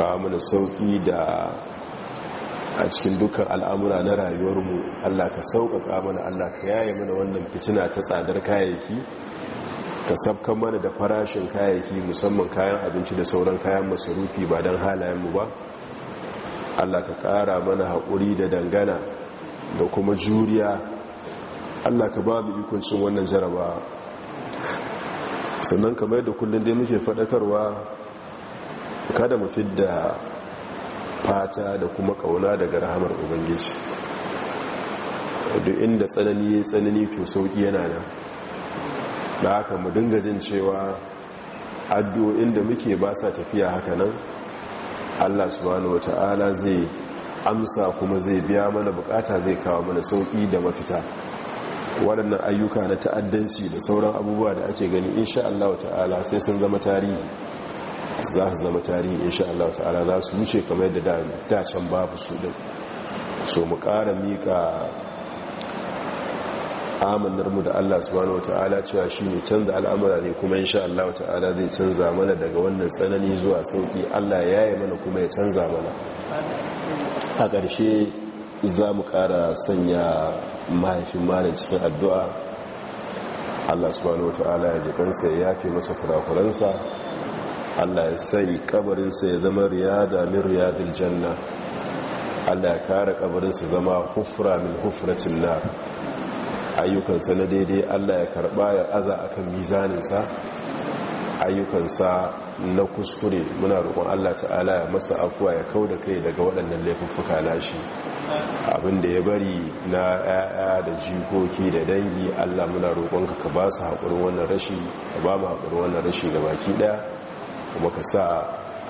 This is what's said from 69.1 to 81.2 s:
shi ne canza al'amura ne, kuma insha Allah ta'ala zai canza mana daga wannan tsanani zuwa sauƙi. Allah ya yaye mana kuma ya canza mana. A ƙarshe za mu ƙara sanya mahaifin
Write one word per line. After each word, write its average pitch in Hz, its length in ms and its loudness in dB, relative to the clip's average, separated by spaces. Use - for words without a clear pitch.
shi - 140 -4
ne 92 160 0
canza 107 340 2
al'amura 95 480 2
ne, 87 120 -2
kuma 95 220 0
insha 95 280 2
Allah 90 280 0
ta'ala 90 420 0
zai 90 140 0
canza 90 440 2
mana 95 220 4
daga 82 240 0
wannan 92 320 2
tsanani 98 460 2
zuwa 90 260 2
sauƙi. 92 500 -2
Allah 101 300 2
ya 95 200 4
yaye 107 160 4
mana 95 240 -2
kuma 92 180 -2
ya 87 80 2
canza 95 380 2
mana. 82 240 -2
A 110 100 4
ƙarshe 107 640 2
za 104 280 10
mu 101 120 0
ƙara 90 500 4
sanya 85 800 2
mahaifin 90 500 0